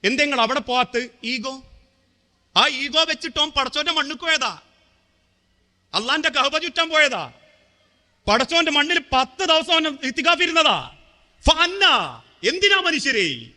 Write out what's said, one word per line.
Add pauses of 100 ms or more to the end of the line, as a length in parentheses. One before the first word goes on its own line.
എന്തേ
നിങ്ങൾ
അവിടെ
പോവാത്ത? (160)
ഈഗോ. (920)
ആ
ഈഗോ
വെച്ചിട്ടോ
പടച്ചോന്റെ
മണ്ണിക്ക്
പോയതാ, (1300)
അള്ളാന്റെ
കഅബ
ചുറ്റാൻ
പോയതാ. (960)
പടച്ചോന്റെ
മണ്ണിൽ (120)
പത്ത്
ദിവസം
അവൻ
ഇത്തികാഫ്
ഇരുന്നതാ. (580)
ഫഅന്ന, (640)
എന്തിനാ
മനുഷ്യരെ?